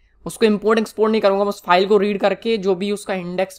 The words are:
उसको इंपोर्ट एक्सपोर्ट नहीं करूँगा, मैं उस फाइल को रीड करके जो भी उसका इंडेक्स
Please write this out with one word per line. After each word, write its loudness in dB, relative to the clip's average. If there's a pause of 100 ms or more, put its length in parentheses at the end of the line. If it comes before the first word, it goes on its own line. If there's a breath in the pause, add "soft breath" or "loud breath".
(260)
उसको 0
इंपोर्ट 2
एक्सपोर्ट -2
नहीं 0
करूँगा, 2
मैं 0
उस -8
फाइल 2
को 4
रीड -2
करके 0
जो 0
भी -4
उसका -6
इंडेक्स -6